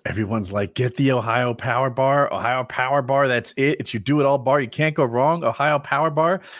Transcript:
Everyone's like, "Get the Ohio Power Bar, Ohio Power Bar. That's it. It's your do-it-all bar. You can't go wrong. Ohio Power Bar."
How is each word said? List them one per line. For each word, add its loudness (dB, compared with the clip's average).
Everyone's -4
like, -4
"Get -2
the 2
Ohio 0
Power -2
Bar, 2
Ohio -2
Power -2
Bar. 2
That's -2
it. 0
It's -8
your -6
do-it-all 2
bar. 2
You -4
can't -2
go 2
wrong. 2
Ohio 2
Power 0
Bar." 0